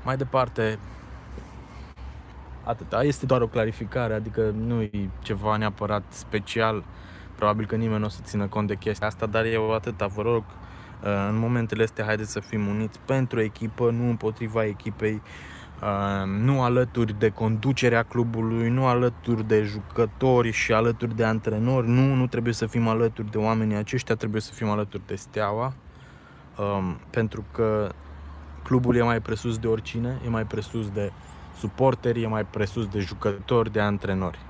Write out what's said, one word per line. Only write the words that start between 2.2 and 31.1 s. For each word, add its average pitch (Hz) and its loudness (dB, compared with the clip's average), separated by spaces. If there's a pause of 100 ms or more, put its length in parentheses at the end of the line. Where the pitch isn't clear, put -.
atâta. 117 -2
Este 143 2
doar 131 6
o 117 4
clarificare, 113 -2
adică 110 0
nu 117 0
e 104 -2 (120)
ceva 107 0
neapărat 104 0
special. 110 -2 (500)
Probabil 107 2
că 113 -2
nimeni 110 2
nu 107 0
o - -2
să - -8
țină 101 -2
cont 104 -2
de 101 -2
chestia 107 -2
asta, 110 -2
dar 110 0
eu 110 2
atâta 107 -2
vă 101 -4
rog, 113 2 (840)
în 110 2
momentele 113 2
astea, 110 0
haideți 107 -2
să 104 -4
fim 104 -2
uniți 107 -2
pentru 127 0
echipă, 113 0
nu 120 2
împotriva 110 0
echipei, 107 -2 (1040)
nu 120 2
alături 120 2
de 110 4
conducerea 117 2
clubului, 117 0
nu 131 4
alături 120 2
de 107 6
jucători 113 2
și - 0
alături 113 2
de 113 2
antrenori. 113 2
Nu, 131 6
nu 127 4
trebuie 120 0
să 113 0
fim 113 2
alături 113 2
de 107 -2
oamenii 110 2
aceștia, 113 0
trebuie 107 0
să - -10
fim 113 -2
alături 104 -2
de 95 -6
Steaua, 107 -2 (1400)
pentru 110 -2
că 107 2 (720)
clubul 123 4
e 120 6
mai 117 4
presus 110 -4
de 113 -4
oricine, 117 -2
e 117 -4
mai 113 0
presus 107 -4
de 101 -2 (460)